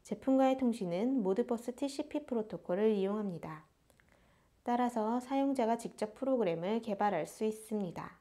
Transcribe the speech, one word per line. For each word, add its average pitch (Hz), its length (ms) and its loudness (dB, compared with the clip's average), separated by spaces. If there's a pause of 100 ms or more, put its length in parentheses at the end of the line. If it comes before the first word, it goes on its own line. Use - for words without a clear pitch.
제품과의 262 560 2
통신은 226 640 0
모드버스 233 540 0
티씨피 294 500 -4
프로토콜을 214 680 0
이용합니다. 190 680 -2 (1000)
따라서 240 560 2
사용자가 269 580 2
직접 214 380 -6
프로그램을 220 640 0
개발할 196 460 0
수 - 180 -6
있습니다. 208 760 -4